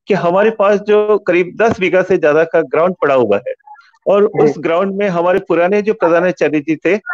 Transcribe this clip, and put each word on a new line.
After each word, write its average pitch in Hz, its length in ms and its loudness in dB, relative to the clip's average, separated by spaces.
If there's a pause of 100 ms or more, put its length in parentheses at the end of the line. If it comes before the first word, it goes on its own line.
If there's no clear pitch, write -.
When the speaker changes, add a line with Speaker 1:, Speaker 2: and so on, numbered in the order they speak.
Speaker 1:
कि 214 60 0
हमारे 185 360 0
पास 208 300 0
जो 208 380 2
करीब 175 440 -2
दस 220 180 0
बीघा 185 220 0
से 185 160 0
ज्यादा 156 260 2
का 165 180 0
ग्राउंड 160 400 -2
पड़ा 143 140 2
हुआ 107 220 2
है 101 160 -8 (540)
और 202 180 4
Speaker 2:
जी। - 180 0
Speaker 1:
उस 147 140 2
ग्राउंड 175 380 -2
में 202 120 -2
हमारे 180 320 0
पुराने 190 420 0
जो 208 120 -2
प्रधानाचार्य 170 680 0
जी 151 160 -4
थे, 165 200 -2 (180)